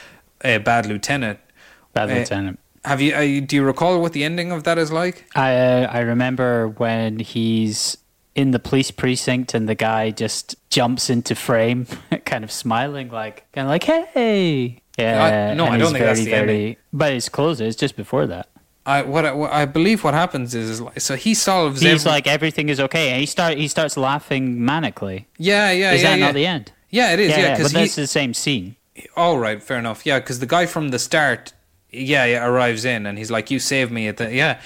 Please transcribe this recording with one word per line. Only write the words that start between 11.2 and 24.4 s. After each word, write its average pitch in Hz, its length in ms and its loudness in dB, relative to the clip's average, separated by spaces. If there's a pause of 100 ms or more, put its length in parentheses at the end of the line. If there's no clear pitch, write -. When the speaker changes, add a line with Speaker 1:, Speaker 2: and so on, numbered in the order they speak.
Speaker 2:
frame, 120 500 0 (200)
<laughs> - 200 -6
kind 117 180 -4
of 110 80 -12
smiling, 127 600 -4
like, 110 400 -10
kinda 135 180 -4
like, 165 140 2
"Hey!" 202 960 0 (180)
Yeah, 110 540 2
Speaker 1:
I, - 40 -2
no, 165 100 2
Speaker 2:
and 117 100 2
Speaker 1:
I - 20 4
don't - 20 4
Speaker 2:
he's 160 140 4
Speaker 1:
think 123 120 2
that's 110 160 2
Speaker 2:
very, 107 100 0
Speaker 1:
the 110 40 0
ending. 104 120 2 (100)
Speaker 2:
very, 107 200 -4 (140)
but 147 220 0
it's 120 160 -4
close. 143 300 0
It's 110 160 -2
just - 200 -2
before 127 320 -2
that. 90 200 -8 (380)
Speaker 1:
I, 139 160 2
what 143 240 0
I, 143 60 0
what 147 200 -2
I 147 140 2
believe 170 380 2
what 147 100 2
happens 147 400 -2
is, 113 160 -4
is 113 120 -6
like, 120 180 -12
so 139 160 -2
he 220 180 0
solves 165 480 2
Speaker 2:
He's 156 240 4
Speaker 1:
every 160 60 4
Speaker 2:
like, 143 160 0
"Everything 151 420 0
is 139 100 -2
okay," 139 320 0
and 127 80 -2
he 147 80 0
start, 165 300 0
he 151 100 -2
starts 151 300 -2
laughing 131 600 -2